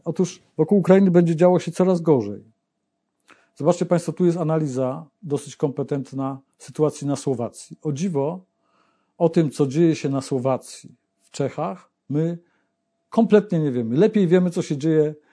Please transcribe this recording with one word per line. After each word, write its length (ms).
Otóż 380
wokół 200
Ukrainy 340
będzie 240
działo 240
się 120
coraz 300
gorzej. 420
Zobaczcie 300
państwo, 280
tu 120
jest 120
analiza 680
dosyć 320
kompetentna 840
sytuacji 500
na 80
Słowacji. 640
O 100
dziwo, 540
o 120
tym, 220
co 160
dzieje 280
się 140
na 120
Słowacji, 720
w 100
Czechach, 600
my 280
kompletnie 500
nie 120
wiemy. 260
Lepiej 300
wiemy, 220
co 120
się 160
dzieje 380